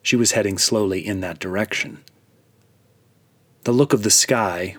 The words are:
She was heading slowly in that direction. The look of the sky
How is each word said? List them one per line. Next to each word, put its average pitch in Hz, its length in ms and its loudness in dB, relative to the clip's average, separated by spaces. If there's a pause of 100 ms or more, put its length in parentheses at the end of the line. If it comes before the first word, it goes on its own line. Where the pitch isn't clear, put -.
She - 140 0
was 117 160 2
heading 101 260 0
slowly 95 480 0
in 98 140 -4
that 87 200 -8
direction. 104 640 -6 (1600)
The 120 100 0
look 143 200 4
of 107 100 0
the 110 60 0
sky 98 680 0